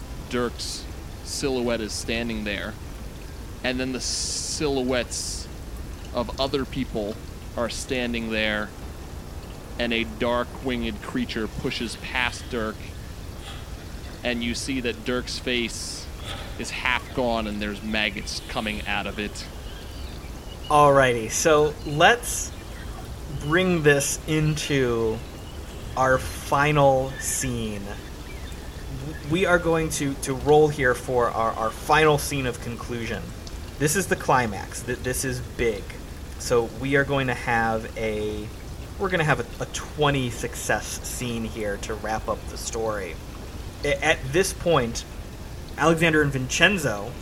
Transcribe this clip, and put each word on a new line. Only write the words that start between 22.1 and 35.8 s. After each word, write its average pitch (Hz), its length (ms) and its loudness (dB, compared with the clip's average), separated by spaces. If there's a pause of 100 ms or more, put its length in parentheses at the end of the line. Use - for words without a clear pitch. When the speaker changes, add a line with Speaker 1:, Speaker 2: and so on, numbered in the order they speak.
Speaker 2:
bring 170 420 4
this 143 440 6
into 135 920 2 (800)
our 131 220 6
final 139 1000 4
scene. 113 640 -2 (1500)
We 180 160 4
are 175 120 8
going 165 320 4
to, 143 320 0
to 135 120 0
roll 147 340 8
here 135 260 4
for 120 340 2
our, 113 240 2
our 110 180 0
final 151 480 6
scene 139 280 -2
of 120 160 -4
conclusion. 113 600 -6 (560)
This 147 160 2
is 196 120 2
the 185 100 2
climax. 120 680 2
Th-, 123 160 -4
this 127 260 -2
is 127 160 -2 (160)
big. 110 260 0 (560)